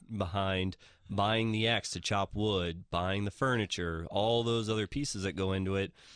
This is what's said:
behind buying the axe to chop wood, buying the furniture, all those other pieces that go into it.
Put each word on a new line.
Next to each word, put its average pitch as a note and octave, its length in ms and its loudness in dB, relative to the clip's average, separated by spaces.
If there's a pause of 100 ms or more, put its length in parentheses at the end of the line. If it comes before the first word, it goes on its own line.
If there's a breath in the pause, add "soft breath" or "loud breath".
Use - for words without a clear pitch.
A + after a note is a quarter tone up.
(140)
behind F#2+ 640 0 (340 soft breath)
buying A2 420 2
the A2 160 2
axe A2+ 220 0
to F2 100 -6
chop G2 340 -2
wood, F#2 560 0
buying F#2+ 340 0
the G2 60 -2
furniture, F2 800 -2
all A#2 320 4
those A#2 260 2
other A2 180 0
pieces C3+ 360 -4
that F#2+ 140 0
go F#2+ 160 2
into F#2+ 240 0
it. G2 160 -2 (240 soft breath)